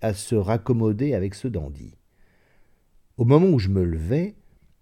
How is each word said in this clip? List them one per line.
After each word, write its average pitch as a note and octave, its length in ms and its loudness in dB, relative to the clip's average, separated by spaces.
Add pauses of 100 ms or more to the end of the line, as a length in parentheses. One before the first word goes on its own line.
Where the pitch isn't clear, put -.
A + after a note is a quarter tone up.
à A2 100 -2
se G2 220 -6
raccommoder A2+ 800 0
avec G2 200 -4
ce - 140 -8
dandy. C#2+ 460 -10 (1200)
Au B2 80 0
moment D3+ 240 6
où D#3 100 4
je F#2+ 100 0
me F#2+ 160 2
levais, F2+ 500 -2 (480)